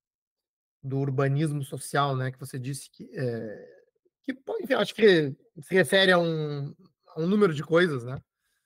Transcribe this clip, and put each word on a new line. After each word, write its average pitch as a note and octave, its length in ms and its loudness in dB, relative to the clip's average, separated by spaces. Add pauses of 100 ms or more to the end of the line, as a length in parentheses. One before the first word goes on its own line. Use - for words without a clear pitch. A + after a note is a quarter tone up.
(840)
do C3+ 160 -4
urbanismo C#3 640 0
social, C#3 520 -2
né, B2+ 160 -4
que - 80 -16
você C3+ 200 -12
disse C#3 300 -8
que, - 240 -20
eh, A2+ 720 -8 (380)
que C4+ 100 -8
pô, G#4 280 -8
enfim, B3+ 160 -2
acho G#3+ 180 -2
que E3 420 4 (260)
se - 120 -8
refere F#3+ 380 4
a F3 80 6
um, D3+ 560 -4 (320)
a - 120 -12
um D#3+ 60 -2
número G3+ 280 4
de D3+ 100 -6
coisas, D#3+ 400 2
né? C3 180 -10 (440)